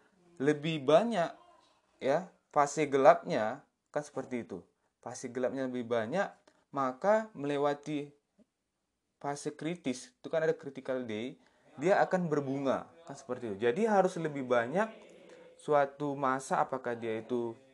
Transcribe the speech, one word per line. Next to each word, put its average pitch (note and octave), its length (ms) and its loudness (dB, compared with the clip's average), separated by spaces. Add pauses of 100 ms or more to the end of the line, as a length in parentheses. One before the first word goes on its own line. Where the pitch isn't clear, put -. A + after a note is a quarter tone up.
(380)
lebih D3 480 0
banyak F3 480 4 (640)
ya, D#3+ 320 0 (240)
fase D3 320 2
gelapnya, C#3 800 4 (240)
kan D3 160 -4
seperti A#2+ 400 -8
itu. F#2+ 160 -10 (400)
Fase B2 260 -12
gelapnya B2+ 380 -4
lebih B2 240 -6
banyak, A#2+ 400 -2 (400)
maka F#3+ 640 0
melewati C#3+ 800 -4 (1080)
fase C#3+ 320 -6
kritis, D3 640 -6
itu - 160 -16
kan D#3+ 160 0
ada D#3+ 80 2
critical C3+ 480 -6
day, A#2 320 -6 (400)
dia D#3+ 240 2
akan F3 320 2
berbunga, C#3 560 0 (160)
kan C#3 160 -16
seperti A#2+ 320 -8
itu. G2 160 0
Jadi D3 160 2
harus G3 320 4
lebih D3 320 -4
banyak B2 400 2 (720)
suatu C#3+ 560 0
masa, C#3 480 0
apakah B2+ 320 -6
dia A2+ 240 -4
itu A#2 320 -4 (220)